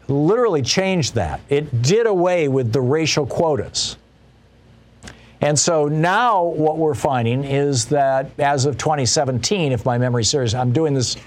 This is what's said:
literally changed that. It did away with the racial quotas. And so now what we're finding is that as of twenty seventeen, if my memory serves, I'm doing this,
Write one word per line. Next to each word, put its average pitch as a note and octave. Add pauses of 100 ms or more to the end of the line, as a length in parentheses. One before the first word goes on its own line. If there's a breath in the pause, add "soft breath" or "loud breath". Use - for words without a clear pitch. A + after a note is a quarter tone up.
literally E3
changed F#3
that. E2+
It C#3+
did G#3
away F3+
with C3
the C#3
racial D3
quotas. - (1400 loud breath)
And D3
so D#3
now F#3
what D#3
we're D#3
finding B2+
is C#3
that C#3
as C#3+
of C#3
twenty D3
seventeen, C#3
if A#2
my A#2+
memory B2
serves, A#2+
I'm B2
doing D3+
this, B2 (100 loud breath)